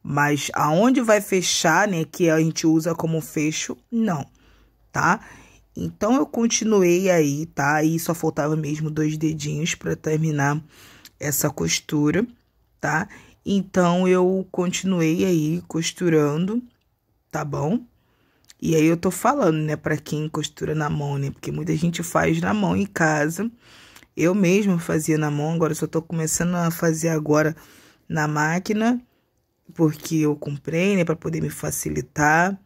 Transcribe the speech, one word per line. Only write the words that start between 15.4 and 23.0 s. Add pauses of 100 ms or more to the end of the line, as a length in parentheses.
costurando, (680)
tá
bom? (840)
E
aí,
eu
tô
falando,
né,
pra
quem
costura
na
mão,
né?
Porque
muita
gente
faz
na
mão
em
casa. (680)